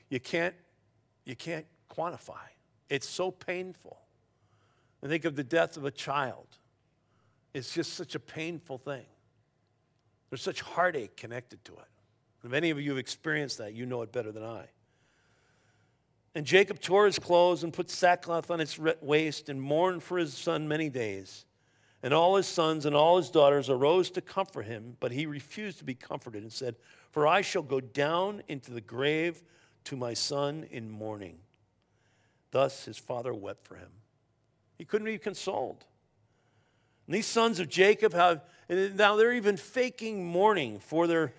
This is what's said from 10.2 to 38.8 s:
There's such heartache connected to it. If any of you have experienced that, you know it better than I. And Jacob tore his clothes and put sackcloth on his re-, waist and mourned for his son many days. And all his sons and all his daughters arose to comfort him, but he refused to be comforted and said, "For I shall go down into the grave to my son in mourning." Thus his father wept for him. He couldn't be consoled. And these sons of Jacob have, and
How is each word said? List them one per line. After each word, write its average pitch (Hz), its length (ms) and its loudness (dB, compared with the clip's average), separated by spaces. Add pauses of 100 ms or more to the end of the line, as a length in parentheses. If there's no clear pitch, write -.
There's 131 120 -10
such 180 200 -6
heartache 165 560 -2
connected 117 480 -14
to 87 80 -20
it. - 140 -20 (540)
If 120 120 -8
any 160 160 0
of 147 100 -2
you 147 120 -4
have 131 60 -4
experienced 147 600 -6
that, 107 160 -10
you 120 120 -8
know 123 160 -4
it 104 120 -10
better 107 180 -6
than 110 120 -12
I. 110 240 -12 (1700)
And 151 120 -6
Jacob 185 340 4
tore 202 260 4
his 196 140 2
clothes 175 460 4
and 165 80 -6
put 175 160 -6
sackcloth 175 600 2
on 170 100 -2
his 156 200 -6
re-, 160 220 2
waist 151 480 0
and 135 120 -6
mourned 165 420 0
for 180 140 -4
his 156 160 -2
son 156 320 -2
many 151 220 -2
days. 107 580 -6 (560)
And 127 120 0
all 175 240 6
his 185 100 2
sons 160 380 0
and 143 100 2
all 165 220 8
his 175 120 0
daughters 143 400 6
arose 151 420 4
to - 100 -6
comfort - 460 -6
him, 113 340 -12
but 127 100 -2
he 143 140 -4
refused 156 540 -10
to - 40 -20
be 131 120 -8
comforted 117 480 -12
and 110 100 -14
said, 120 240 -6 (340)
"For 151 160 4
I 185 140 6
shall 175 220 -2
go 135 180 -2
down 165 680 -2
into 131 240 -10
the 120 80 -10
grave 151 640 -2 (420)
to 139 120 -10
my 120 160 -4
son 143 580 -4
in 113 180 -12
mourning." 104 500 -10 (1120)
Thus 135 340 0
his 110 120 -12
father 123 360 -6
wept 98 340 -12
for 90 80 -20
him. 90 160 -20 (840)
He 170 80 -14
couldn't 214 220 -2
be 220 100 -4
consoled. - 640 -6 (1200)
And 156 100 -2
these 214 100 0
sons 226 340 2
of 165 100 -4
Jacob 196 440 6
have, 175 320 4 (240)
and 196 260 0